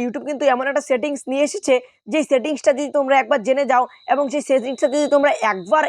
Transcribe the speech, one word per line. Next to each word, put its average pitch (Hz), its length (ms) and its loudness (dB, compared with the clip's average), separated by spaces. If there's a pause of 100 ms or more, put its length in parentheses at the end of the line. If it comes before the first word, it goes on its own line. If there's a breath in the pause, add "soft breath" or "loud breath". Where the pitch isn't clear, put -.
YouTube 247 220 -6
কিন্তু 285 200 -4
এমন 262 220 2
একটা 285 140 -2
সেটিংস 277 460 -2
নিয়ে 269 160 0
এসেছে, 285 360 0 (280 soft breath)
যে 277 160 0
সেটিংসটা 277 500 0
যদি 269 180 -4
তোমরা 277 280 2
একবার 240 240 0
জেনে 262 220 0
যাও 254 180 4 (240 soft breath)
এবং 269 220 0
সেই 277 120 -2
সেটিংসটা 262 460 0
যদি 294 200 0
তোমরা 285 240 4 (100)
একবার 214 480 0